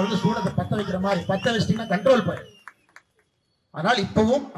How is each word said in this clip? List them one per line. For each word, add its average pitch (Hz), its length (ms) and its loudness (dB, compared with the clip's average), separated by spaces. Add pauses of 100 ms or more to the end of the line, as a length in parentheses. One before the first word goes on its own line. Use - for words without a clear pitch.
வந்து 214 180 -2
சூடத்தை 220 360 -2
பத்த - 200 -2
வைக்கிற 185 280 -4
மாதிரி, 185 240 0
பத்த 190 220 -2
வச்சிட்டீங்கன்னா 226 420 -2
கண்ட்ரோல் 247 340 4
பண்ணு. - 160 -8 (1300)
ஆனால் 202 320 2
இப்பவும் 233 400 2 (120)